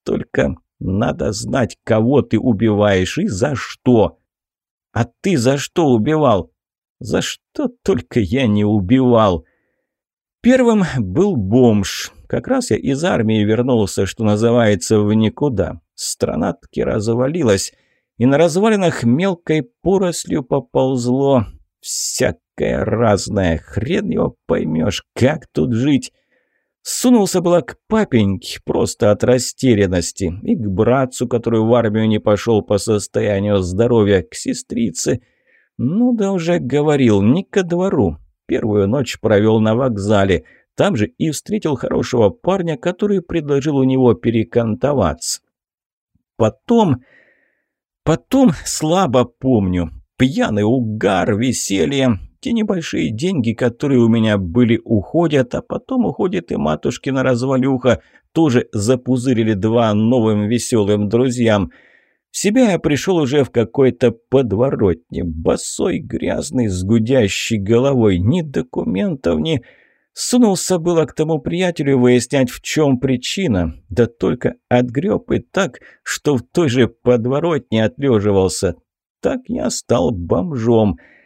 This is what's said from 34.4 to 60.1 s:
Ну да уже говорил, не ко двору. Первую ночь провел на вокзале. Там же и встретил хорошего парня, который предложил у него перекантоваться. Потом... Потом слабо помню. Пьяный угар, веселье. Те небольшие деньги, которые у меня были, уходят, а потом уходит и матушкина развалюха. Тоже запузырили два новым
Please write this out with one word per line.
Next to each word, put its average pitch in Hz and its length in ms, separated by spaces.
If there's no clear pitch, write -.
Ну 208 360
да 202 180
уже 175 260
говорил, 139 640
не 135 220
ко - 200
двору. 170 540
Первую 104 400
ночь 123 320
провел 110 400
на 110 160
вокзале. 101 720
Там 175 200
же 107 100
и - 240
встретил 156 460
хорошего 117 540
парня, 170 480
который 190 440
предложил 143 560
у 135 60
него 131 320
перекантоваться. 117 1300
Потом... 147 680
Потом 220 480
слабо 156 600
помню. 92 640
Пьяный 131 460
угар, 110 720
веселье. 131 840
Те 254 120
небольшие 190 580
деньги, 120 420
которые 127 480
у 117 60
меня 110 320
были, 113 440
уходят, 135 720
а 139 80
потом - 440
уходит 185 460
и - 60
матушкина 139 640
развалюха. 131 800
Тоже 143 380
запузырили 120 840
два 110 400
новым 110 540